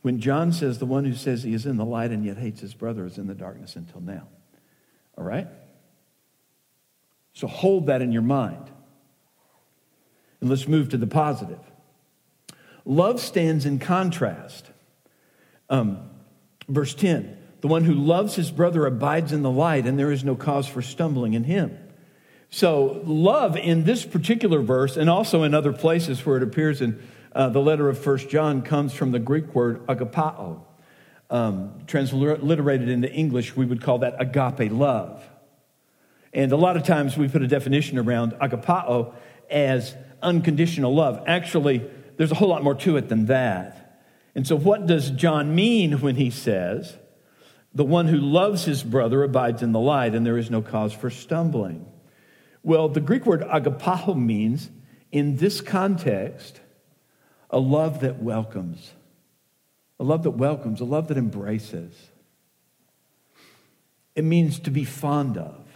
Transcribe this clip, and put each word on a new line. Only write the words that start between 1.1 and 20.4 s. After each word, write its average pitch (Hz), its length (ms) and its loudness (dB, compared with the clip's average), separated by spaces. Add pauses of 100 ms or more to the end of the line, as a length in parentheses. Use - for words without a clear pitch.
says 120 300 -4
he 110 100 -4
is 113 140 -4
in 135 100 -2
the 107 80 -2
light 117 280 -4
and 107 120 -4
yet 101 140 -6
hates 113 220 -8
his 104 120 -14
brother 113 320 -8
is 90 140 -12
in 101 80 -10
the 98 80 -8
darkness 95 400 -16
until 87 260 -18
now." 87 280 -14 (880)
All 85 60 -12
right? 107 240 -6 (1800)
So - 160 -10
hold 185 380 0
that 135 140 2
in 123 120 -2
your 113 100 0
mind. 120 480 -2 (1700)
And 123 80 -2
let's 135 200 -2
move 151 220 2
to 135 60 -4
the 113 120 0
positive. 113 500 -2 (1300)
Love 190 360 2
stands 160 460 0
in 143 140 0
contrast. 170 920 -4 (1000)
Um, 110 300 0 (680)
verse 139 260 -2
ten, 165 420 0 (240)
"The 147 80 -2
one 165 140 4
who 165 120 6
loves 170 420 2
his 160 160 -2
brother 165 340 2
abides 143 460 0
in 147 100 0
the 135 80 2
light, 139 340 2
and 131 140 0
there 143 140 2
is 135 100 -2
no 135 140 0
cause 139 320 -2